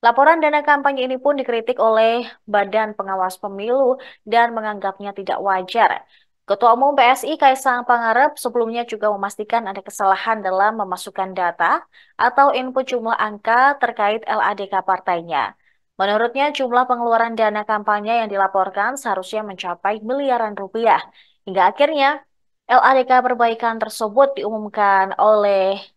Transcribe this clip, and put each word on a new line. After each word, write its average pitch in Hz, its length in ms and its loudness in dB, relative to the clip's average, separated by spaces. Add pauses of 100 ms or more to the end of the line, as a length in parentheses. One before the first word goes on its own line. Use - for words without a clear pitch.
Laporan 277 320 6
dana 302 240 2
kampanye 277 480 0
ini 262 80 -6
pun 285 160 0
dikritik 240 480 -4
oleh 226 480 2 (160)
Badan 208 480 -2
Pengawas 190 480 -6
Pemilu 240 560 -2 (240)
dan 233 320 0
menganggapnya 202 560 -6
tidak 196 320 -6
wajar. 190 640 0 (360)
Ketua 226 320 4
Umum 277 240 2
P 240 80 6
S 262 160 2
I 302 160 -6
Kaisang 262 480 2
Pangarep 240 480 2
sebelumnya 240 480 -4
juga 214 320 -6
memastikan 208 480 -4
ada 196 160 -8
kesalahan 196 640 -2
dalam 190 320 2
memasukkan 190 640 -8
data 175 480 0 (320)
atau 269 320 4
input 254 320 -2
jumlah 233 320 -4
angka 233 640 0
terkait 220 480 -2
L 214 160 -2
A 190 80 0
D 202 160 -8
K 190 160 -2
partainya. 170 720 -4 (400)
Menurutnya, 233 560 0
jumlah 254 400 -2
pengeluaran 233 480 0
dana 214 240 0
kampanye 214 640 -2
yang - 20 -8
dilaporkan 196 680 -2
seharusnya 214 480 -6
mencapai 196 560 -6
miliaran 240 560 -2
rupiah. 214 400 0 (480)
Hingga 190 240 0
akhirnya, 285 560 0 (400)
L 247 160 4
A 254 160 6
D 254 80 0
K 254 160 4
perbaikan 233 560 -2
tersebut 220 560 0
diumumkan 208 880 0
oleh 202 560 2 (180)